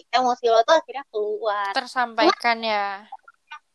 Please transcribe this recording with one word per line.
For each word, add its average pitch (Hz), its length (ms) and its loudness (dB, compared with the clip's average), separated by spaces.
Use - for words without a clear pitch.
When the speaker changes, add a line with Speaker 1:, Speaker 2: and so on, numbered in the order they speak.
Speaker 1:
emosi 247 380 0
lo 226 160 6
tuh 320 100 4
akhirnya 277 340 0
keluar. 208 640 -4
Speaker 2:
Tersampaikan 240 840 0
Speaker 1:
Cuma, 226 80 -6
Speaker 2:
ya. 208 220 0